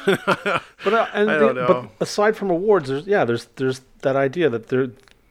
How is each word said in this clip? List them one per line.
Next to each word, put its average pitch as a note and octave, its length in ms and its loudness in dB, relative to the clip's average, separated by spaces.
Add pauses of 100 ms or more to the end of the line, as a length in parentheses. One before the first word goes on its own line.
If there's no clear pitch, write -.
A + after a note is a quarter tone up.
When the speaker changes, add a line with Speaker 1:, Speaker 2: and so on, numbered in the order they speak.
Speaker 1:
<laughs> - 40 -8
Speaker 2:
But, - 880 -2
uh, A3+ 200 2
and G#3 180 0
Speaker 1:
I D#3 60 2
Speaker 2:
the, C#3 160 4
Speaker 1:
don't - 20 -6 (120)
Speaker 2:
but B2 160 2
Speaker 1:
know. A#2+ 60 -16 (100)
Speaker 2:
aside G#3 360 0
from G3+ 140 -4
awards, F3 400 2
there's, C#3 180 -4
yeah, F#3+ 180 2
there's, A#2 200 -2 (120)
there's C3 240 -2 (200)
that C3+ 140 0
idea C#3 340 0
that A#2 200 -6
there, B2+ 200 0 (420)